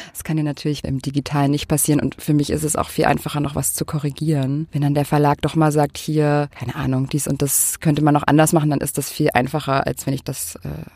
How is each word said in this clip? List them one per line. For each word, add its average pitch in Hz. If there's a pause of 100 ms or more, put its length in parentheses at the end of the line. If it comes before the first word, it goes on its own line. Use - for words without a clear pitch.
(120)
Das -
kann 160
dir 156
natürlich 147
im 135
Digitalen 143
nicht 147
passieren. 151
Und -
für 151
mich 147
ist 156
es 147
auch -
viel -
einfacher, 147
noch 147
was 143
zu - (280)
korrigieren. 147
Wenn 143
dann 143
der 143
Verlag 147
doch 151
mal 156
sagt, 147
„Hier, 147
keine 120
Ahnung, 131
dies 147
und 123
das -
könnte 147
man 151
noch 147
anders 151
machen“, 151
dann 139
ist -
das 143
viel 147
einfacher, 135
als -
wenn 139
ich 139
das, -
äh, - (280)